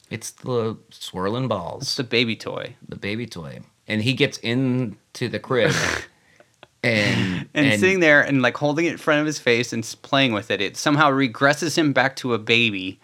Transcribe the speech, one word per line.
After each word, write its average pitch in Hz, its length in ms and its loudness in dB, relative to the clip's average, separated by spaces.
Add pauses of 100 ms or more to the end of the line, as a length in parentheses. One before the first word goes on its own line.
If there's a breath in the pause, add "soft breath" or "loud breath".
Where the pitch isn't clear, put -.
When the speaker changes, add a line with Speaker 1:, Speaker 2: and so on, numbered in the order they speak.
Speaker 1:
It's 110 220 -12
the 117 460 -4 (140)
swirling 107 580 -4
balls. 87 340 -4
Speaker 2:
It's - 140 -6
the 135 80 -4
baby 117 320 0
toy. - 380 -10 (120)
Speaker 1:
The - 80 -12
baby 110 300 -6
toy. 76 340 -14 (280)
And 107 160 -2
he 131 100 2
gets 131 240 0
into 123 920 -4
the 107 120 -6
crib 123 340 2 (580 loud breath)
Speaker 2:
<laughs> - 520 -14
Speaker 1:
and, 104 680 0
Speaker 2:
And - 140 2
Speaker 1:
and 107 120 2
Speaker 2:
sitting 190 200 4
there 151 220 8
and, 135 200 2
like, 123 160 2
holding 147 280 0
it 156 80 0
in - 40 -8
front 151 240 2
of 151 40 -2
his 151 140 -4
face 120 340 2
and 117 100 -4
s-, - 120 -12
playing 135 380 2
with 104 180 -4
it. 98 100 0
It 101 160 -4
somehow 151 340 2
regresses 139 680 0
him 156 160 2
back 127 240 2
to 123 180 -2
a - 20 0
baby. 107 680 0